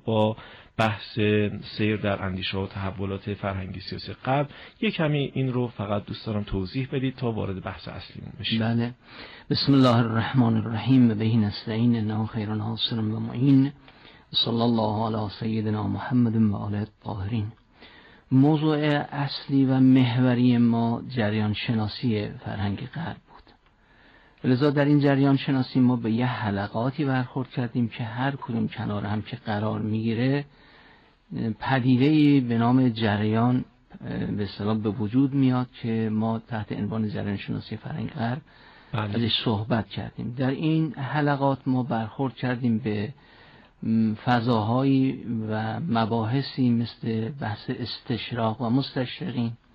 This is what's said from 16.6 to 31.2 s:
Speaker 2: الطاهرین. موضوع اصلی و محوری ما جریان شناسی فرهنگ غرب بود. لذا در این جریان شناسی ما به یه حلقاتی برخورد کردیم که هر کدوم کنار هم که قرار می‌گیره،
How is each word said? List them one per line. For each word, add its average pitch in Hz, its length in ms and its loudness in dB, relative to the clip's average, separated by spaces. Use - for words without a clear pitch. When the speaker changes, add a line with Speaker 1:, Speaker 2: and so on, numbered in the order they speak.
Speaker 2:
الطاهرین. 107 760 -6
موضوع 147 460 4
اصلی 139 540 0
و 131 140 4
محوری 127 800 6
ما 117 520 2
جریان 107 440 0
شناسی 110 720 -2
فرهنگ 101 580 -6
غرب - 320 -10
بود. - 160 -20
لذا 135 180 4
در 143 160 2
این 147 140 6
جریان 139 380 4
شناسی 135 420 0
ما 123 160 6
به 117 160 -2
یه 117 140 2
حلقاتی 113 800 -2
برخورد 131 440 -2
کردیم 120 380 -2
که 120 160 -8
هر 123 280 -4
کدوم 113 360 -4
کنار 104 380 -6
هم 104 160 -2
که 123 240 -10
قرار 107 360 -2
می‌گیره، 113 640 -2